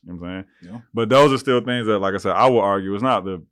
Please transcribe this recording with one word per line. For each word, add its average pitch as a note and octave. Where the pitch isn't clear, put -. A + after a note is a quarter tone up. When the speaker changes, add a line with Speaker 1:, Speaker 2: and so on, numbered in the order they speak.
Speaker 1:
you F2
know E2+
what F2
I'm F#2+
saying? F2
Speaker 2:
Yeah. A#2
Speaker 1:
But A2+
those C#3
are C3
still B2
things A#2+
that, G#2+
like F#2+
I G2+
said, F#2+
I A2
will A#2+
argue G2
it's G2+
not A#2
the, F2+